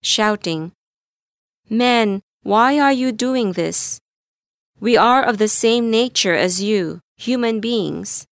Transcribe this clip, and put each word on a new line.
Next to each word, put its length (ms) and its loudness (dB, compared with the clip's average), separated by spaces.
shouting, 680 -2
"Men, 500 0
why 360 2
are 140 4
you 200 0
doing 400 -2
this? 480 -2
We 180 2
are 260 4
of 160 -2
the 100 2
same 420 2
nature 440 0
as 260 0
you, 400 -2
human 440 -2
beings. 720 -4